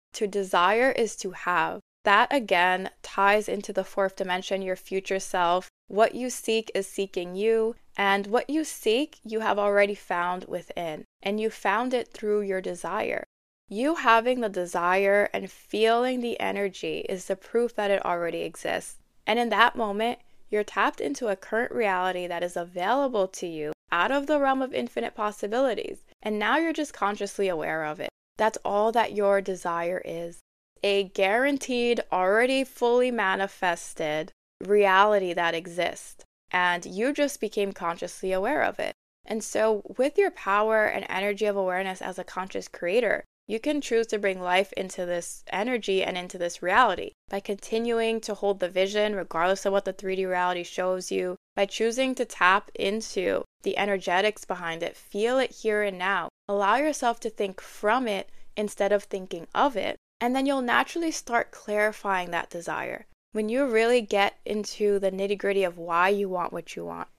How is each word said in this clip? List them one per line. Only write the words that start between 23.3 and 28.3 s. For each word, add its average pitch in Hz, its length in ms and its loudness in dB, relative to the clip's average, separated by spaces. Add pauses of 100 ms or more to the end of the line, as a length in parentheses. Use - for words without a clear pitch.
you 156 240 -6 (200)
out 175 200 2
of 277 160 0
the 302 120 2
realm 269 220 2
of 262 120 -4
infinite 240 420 -4
possibilities. 214 880 -2 (180)
And 214 160 -2
now 214 200 2
you're 330 160 0
just 302 200 -6
consciously 202 540 -2
aware 160 380 -2
of 151 160 -6
it. - 80 -6 (260)